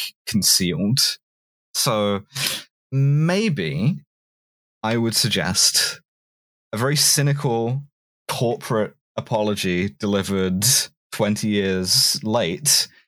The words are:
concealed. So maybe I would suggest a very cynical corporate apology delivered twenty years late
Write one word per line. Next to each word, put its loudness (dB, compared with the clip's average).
concealed. 0
So 0
maybe 2
I 0
would 0
suggest 0
a -6
very 0
cynical 0
corporate -2
apology 0
delivered 0
twenty -2
years 0
late 0